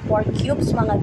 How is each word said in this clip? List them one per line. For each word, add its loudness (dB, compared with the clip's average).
pork 0
cubes, 0
mga 0